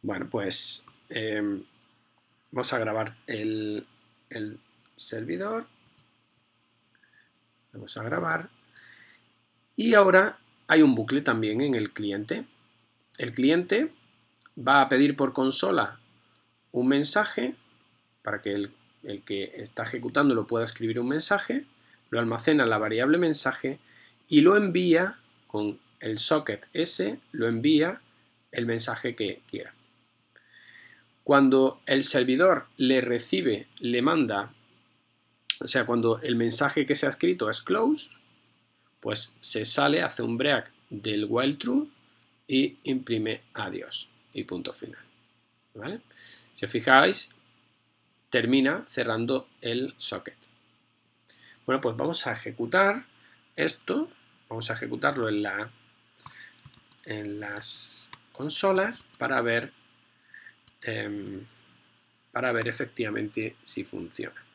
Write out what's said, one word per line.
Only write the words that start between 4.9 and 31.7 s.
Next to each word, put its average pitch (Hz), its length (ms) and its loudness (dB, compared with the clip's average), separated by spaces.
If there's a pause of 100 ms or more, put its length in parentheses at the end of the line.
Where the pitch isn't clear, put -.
servidor. 196 680 -6 (2000)
Vamos 98 240 -14
a 107 80 -8
grabar. 165 460 -2 (1300)
Y 226 160 2
ahora 196 440 8 (300)
hay 160 140 8
un 139 120 10
bucle 113 280 0
también 113 400 0
en 143 120 0
el 107 180 -2
cliente. 107 540 -4 (720)
El 120 140 -6
cliente 175 600 2 (640)
va 135 260 4
a 135 80 4
pedir 139 260 4
por 135 160 0
consola 135 680 0 (720)
un 123 160 2
mensaje 202 680 0 (680)
para 104 180 -6
que 104 100 -4
el, 101 200 -4 (320)
el 101 200 -12
que 98 320 -6
está 110 280 -10
ejecutando 131 520 2
lo 104 120 -2
pueda 117 180 0
escribir 113 340 -4
un 120 80 -2
mensaje, 202 580 -2 (440)
lo 117 100 -2
almacena 117 440 2
en 113 60 4
la 110 80 2
variable 113 400 2
mensaje 143 640 0 (480)
y 147 140 6
lo 185 160 8
envía 180 600 2 (300)
con 104 320 -6 (220)
el 110 180 -6
socket - 540 -2
ese, 180 460 -2 (120)
lo 117 160 -2
envía 151 540 2 (500)
el 120 140 -2
mensaje 117 500 -4
que 101 320 -4
quiera. - 260 -12 (1500)
Cuando 135 640 6